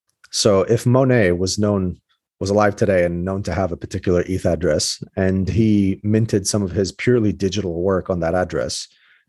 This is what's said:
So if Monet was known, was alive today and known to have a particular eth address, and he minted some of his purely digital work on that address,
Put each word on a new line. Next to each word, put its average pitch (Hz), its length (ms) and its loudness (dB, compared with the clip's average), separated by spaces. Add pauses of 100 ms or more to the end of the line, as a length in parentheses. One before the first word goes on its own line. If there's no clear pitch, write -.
(300)
So 98 340 2
if 113 220 0
Monet 123 460 4
was 90 260 -2
known, 101 440 -2 (400)
was 95 80 -4
alive 104 260 2
today 92 300 2
and 87 180 -4
known 98 200 -4
to 90 100 -6
have 90 180 -2
a 82 60 -8
particular 90 500 -2
eth 92 180 -4
address, 82 560 -2 (140)
and 95 320 0
he 101 560 2
minted 107 420 0
some 104 180 -2
of 92 80 -4
his 95 200 -2
purely 117 400 2
digital 90 500 -4
work 92 280 0
on 90 100 -2
that 82 160 -2
address, 82 500 -4 (440)